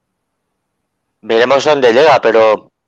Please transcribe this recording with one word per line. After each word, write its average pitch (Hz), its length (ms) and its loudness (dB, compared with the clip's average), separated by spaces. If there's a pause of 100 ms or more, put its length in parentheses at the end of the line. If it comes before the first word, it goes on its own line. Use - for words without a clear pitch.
(1200)
Veremos 123 420 -2
dónde 139 280 0
llega, 139 280 2
pero 98 500 -2 (180)